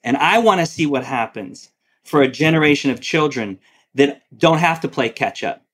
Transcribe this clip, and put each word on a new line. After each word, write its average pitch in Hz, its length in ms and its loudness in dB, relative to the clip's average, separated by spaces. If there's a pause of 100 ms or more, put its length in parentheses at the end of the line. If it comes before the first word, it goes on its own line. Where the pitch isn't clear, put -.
And 123 140 -2
I 175 200 2
want 214 220 2
to 165 60 0
see 160 200 -4
what 135 200 -2
happens - 640 -8 (320)
for 147 180 2
a 131 60 6
generation 147 640 2
of 123 80 -6
children 131 580 -2 (380)
that 139 260 0 (160)
don't 160 220 2
have 165 220 0
to 143 60 -6
play 120 220 -4
catch - 340 -6
up - 200 -8 (100)